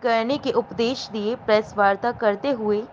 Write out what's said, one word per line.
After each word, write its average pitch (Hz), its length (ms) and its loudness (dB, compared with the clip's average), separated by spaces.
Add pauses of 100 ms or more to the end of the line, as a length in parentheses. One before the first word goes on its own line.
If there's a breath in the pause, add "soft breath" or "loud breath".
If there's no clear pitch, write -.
करने 233 360 0
के 262 140 -2
उपदेश 233 600 -2
दिए। 214 240 -2
प्रेस 214 420 0
वार्ता 202 360 2
करते 214 380 0
हुए 214 300 0 (100)